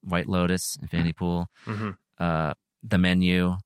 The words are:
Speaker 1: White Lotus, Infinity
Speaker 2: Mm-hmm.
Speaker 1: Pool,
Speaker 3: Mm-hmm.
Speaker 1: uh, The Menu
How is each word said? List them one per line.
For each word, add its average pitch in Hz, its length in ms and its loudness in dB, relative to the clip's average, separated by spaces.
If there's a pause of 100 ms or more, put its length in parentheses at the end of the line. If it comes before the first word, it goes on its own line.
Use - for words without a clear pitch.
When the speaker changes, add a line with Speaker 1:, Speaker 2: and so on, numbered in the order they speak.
Speaker 1:
White 87 260 -2
Lotus, 90 520 0
Infinity 82 320 -2
Speaker 2:
Mm-hmm. - 60 -10
Speaker 1:
Pool, 87 320 -2 (160)
Speaker 3:
Mm-hmm. 107 240 -6 (280)
Speaker 1:
uh, 80 360 0 (300)
The 101 140 0
Menu 90 680 4